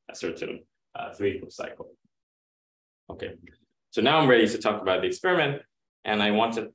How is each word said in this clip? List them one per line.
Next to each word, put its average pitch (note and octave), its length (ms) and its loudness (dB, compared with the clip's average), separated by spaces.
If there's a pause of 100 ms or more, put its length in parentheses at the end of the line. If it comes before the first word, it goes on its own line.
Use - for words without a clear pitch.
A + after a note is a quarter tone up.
(100)
a - 60 -16
certain, - 440 -8 (380)
uh, A#2 140 -10
three-foot - 400 -4
cycle. - 400 -14 (1160)
Okay, - 260 -12 (560)
so - 100 -2
now C#3 180 4
I'm C3 100 6
ready A2+ 200 8
to A2 100 -4
talk G#2+ 240 -2
about F#2 200 2
the F#2 40 0
experiment, C#3+ 560 0 (420)
and G#2 180 0
I G#2 100 2
want A2+ 220 2
to G#2+ 200 -6